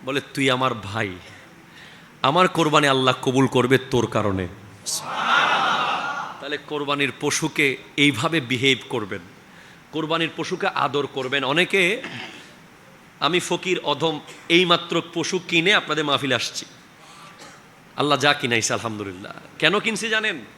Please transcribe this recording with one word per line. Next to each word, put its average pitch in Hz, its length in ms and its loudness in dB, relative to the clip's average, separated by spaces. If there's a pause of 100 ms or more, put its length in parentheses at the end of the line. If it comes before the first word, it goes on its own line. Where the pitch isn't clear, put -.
বলে, 131 160 -2 (120)
"তুই 135 180 2
আমার 127 220 2
ভাই, 101 380 -6 (1080)
আমার 170 260 4
কোরবানি 151 400 4
আল্লাহ 131 340 2
কবুল 131 260 4
করবে 123 300 4
তোর 123 300 0
কারণে।" 98 400 -2 (1900)
তাহলে 143 180 -8
কোরবানির 143 600 -2
পশুকে 147 580 0 (200)
এইভাবে 147 440 2
বিহেভ 127 360 2 (120)
করবেন, 104 300 -4 (720)
কোরবানির 160 460 -2
পশুকে 175 300 -4
আদর 139 400 0
করবেন। 135 360 -2
অনেকে, 175 580 2 (1160)
"আমি 160 200 2
ফকির 175 400 -2
অধম, 151 400 -2 (300)
এইমাত্র 170 520 4 (120)
পশু 170 340 -2
কিনে 175 260 4
আপনাদের 156 320 0
মাহফিলে 135 300 2
আসছি।" - 300 -4 (1300)
আল্লাহ 143 220 2
যা 143 140 4
কিনাইছে, 117 400 0
আলহামদুলিল্লাহ। 104 580 -8 (280)
কেন 175 200 2
কিনছি 220 300 -4
জানেন? 214 360 -2 (120)